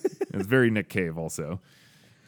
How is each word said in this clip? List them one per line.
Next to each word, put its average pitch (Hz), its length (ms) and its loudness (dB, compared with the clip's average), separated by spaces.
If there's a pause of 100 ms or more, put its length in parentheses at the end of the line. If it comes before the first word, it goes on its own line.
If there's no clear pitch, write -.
(340)
It's 98 140 -4
very 120 240 6
Nick 107 160 0
Cave 85 300 -2
also. 80 420 -6 (680)